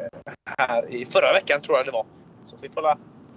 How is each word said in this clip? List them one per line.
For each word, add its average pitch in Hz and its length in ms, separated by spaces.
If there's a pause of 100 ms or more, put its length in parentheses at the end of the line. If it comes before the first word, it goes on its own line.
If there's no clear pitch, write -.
(580)
här 120 380
i 120 100
förra 143 280
veckan, 147 280
tror 147 160
jag 131 80
det 139 60
var. 113 140 (400)
Så - 160
vi 139 80
får - 120
la-, 151 160 (400)